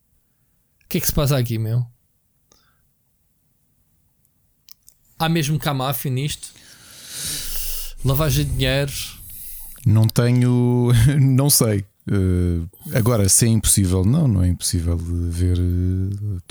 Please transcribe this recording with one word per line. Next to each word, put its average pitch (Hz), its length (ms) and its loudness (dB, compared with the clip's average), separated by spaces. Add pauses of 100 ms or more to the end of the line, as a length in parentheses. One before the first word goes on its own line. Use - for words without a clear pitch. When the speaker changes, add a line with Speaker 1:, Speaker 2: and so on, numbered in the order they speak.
(840)
Speaker 1:
O - 40 -20
que - 80 -2
é - 40 0
que - 60 -4
se - 60 -2
passa 143 240 2
aqui, 113 220 -2
meu? 113 260 -2 (3250)
Há 160 100 -2
mesmo 156 300 0
cá 151 160 -2
máfia 131 360 -4
nisto? 135 400 -6 (1500)
Lavagem 139 400 0
de 139 80 -4
dinheiro? 135 400 -2 (920)
Speaker 2:
Não 110 220 4
tenho, 123 840 2 (160)
<laughs> 139 140 2
não 135 300 4
sei. 107 340 2 (240)
Eh, 90 880 0
agora, 107 320 2
se - 180 4
é - 20 4
impossível, 95 560 2
não, 139 240 2
não 95 160 2
é 90 40 4
impossível 85 480 -2
de 85 320 -4
ver, 90 300 0
eh, 92 800 -2 (120)